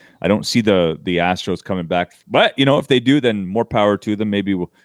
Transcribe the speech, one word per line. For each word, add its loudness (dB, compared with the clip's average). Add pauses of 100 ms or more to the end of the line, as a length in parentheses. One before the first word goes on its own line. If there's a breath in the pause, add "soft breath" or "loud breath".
(220 soft breath)
I 0
don't 0
see 0
the, 2
the -2
Astros -2
coming -6
back. -2 (160)
But 0
you 4
know, 4
if -4
they 2
do, 2
then -2
more -2
power 2
to -4
them. -4
Maybe 0
we'll, -4 (140)